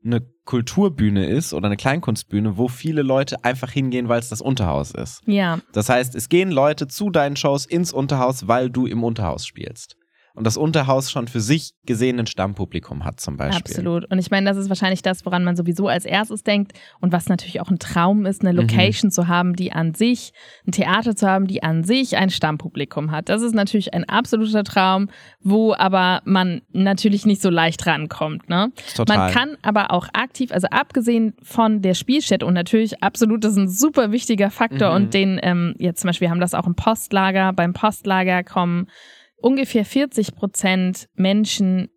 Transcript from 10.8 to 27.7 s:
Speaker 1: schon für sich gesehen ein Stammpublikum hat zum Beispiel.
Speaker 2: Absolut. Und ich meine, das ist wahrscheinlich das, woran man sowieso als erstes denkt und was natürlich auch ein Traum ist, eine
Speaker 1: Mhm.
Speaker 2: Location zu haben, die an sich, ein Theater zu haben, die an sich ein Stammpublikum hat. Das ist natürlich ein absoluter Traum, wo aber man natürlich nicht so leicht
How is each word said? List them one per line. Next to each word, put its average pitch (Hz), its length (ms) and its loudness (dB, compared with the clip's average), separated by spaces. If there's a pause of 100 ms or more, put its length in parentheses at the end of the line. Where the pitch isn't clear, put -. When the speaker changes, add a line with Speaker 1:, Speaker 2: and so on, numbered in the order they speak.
Speaker 1:
schon 120 160 -6
für 120 140 -4
sich 139 320 -2 (120)
gesehen 123 340 0
ein 117 60 0
Stammpublikum 92 800 -6
hat - 140 -8
zum - 180 -8
Beispiel. 170 380 -4
Speaker 2:
Absolut. 175 340 -4
Und 190 80 0
ich 180 140 -2
meine, 196 180 2
das 196 80 0
ist 196 100 -4
wahrscheinlich 190 360 -2
das, 185 240 -2
woran 180 160 0
man 175 120 2
sowieso 175 320 0
als 175 180 0
erstes 208 360 -4
denkt 202 300 0 (300)
und 180 100 2
was 175 180 -2
natürlich 175 320 -2
auch 175 80 -8
ein 185 80 2
Traum 190 480 0
ist, 196 160 -2
eine 185 100 2
Speaker 1:
Mhm. 175 100 4
Speaker 2:
Location 185 500 4
zu 175 160 0
haben, 175 280 2
die 180 180 -4
an 165 200 0
sich, 233 400 -2 (320)
ein 190 60 -2
Theater 208 440 0
zu 202 140 2
haben, 190 160 2
die 190 160 -4
an 160 220 0
sich 247 340 0
ein 190 140 2
Stammpublikum 151 800 -4
hat. 156 180 -6
Das 214 140 0
ist 233 100 -2
natürlich 202 400 0
ein 175 160 -2
absoluter 214 540 0
Traum, 190 460 2 (300)
wo 214 360 2
aber 185 500 2
man 185 460 0
natürlich 196 560 2
nicht 202 160 2
so 190 80 4
leicht 165 340 2